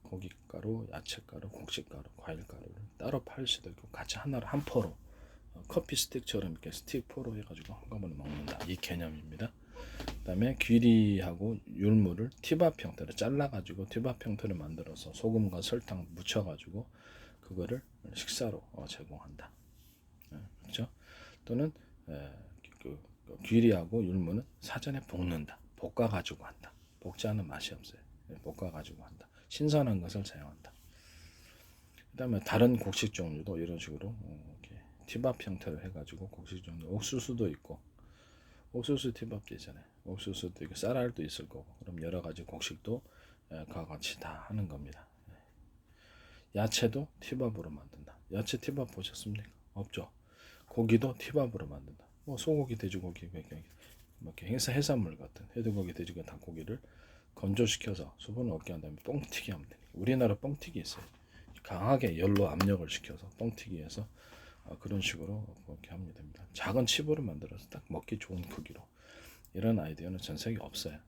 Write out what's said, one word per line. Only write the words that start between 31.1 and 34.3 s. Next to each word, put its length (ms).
그다음에 280
다른 380
곡식 360
종류도 440
이런 200
식으로, 300
어, 540